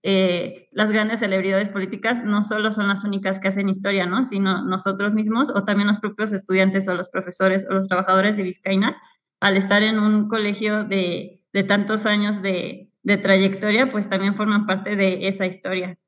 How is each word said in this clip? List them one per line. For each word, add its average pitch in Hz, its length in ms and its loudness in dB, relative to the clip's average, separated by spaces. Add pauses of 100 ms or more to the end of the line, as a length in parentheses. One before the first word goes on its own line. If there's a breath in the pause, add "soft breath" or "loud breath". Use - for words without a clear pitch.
eh, 185 680 0
las 214 180 0
grandes 214 300 0
celebridades 190 480 0
políticas 202 560 -4
no 208 180 0
solo 214 280 -2
son 208 180 -2
las 196 160 -2
únicas 190 360 -2
que 190 80 -2
hacen 196 200 0
historia, 190 380 0
¿no? 202 180 0
Sino 196 400 0
nosotros 196 500 -2
mismos 220 400 0
o 220 100 0
también 202 240 2
los 208 100 2
propios 208 340 -2
estudiantes 190 560 2
o 180 60 -2
los 180 140 -4
profesores 190 600 0
o 190 60 -2
los 190 140 0
trabajadores 190 480 2
de 202 60 -2
Vizcaínas, 196 560 0 (420 soft breath)
al 196 160 4
estar 196 260 4
en 220 160 2
un 208 300 2
colegio 214 560 -2
de, 185 580 -4 (100)
de 196 120 0
tantos 208 420 0
años 208 360 0
de, - 480 -6 (120)
de 196 160 2
trayectoria, 196 720 2
pues 208 180 -4
también 196 280 0
forman 208 300 2
parte 202 300 -2
de 190 320 0
esa 190 180 -2
historia. 185 600 -6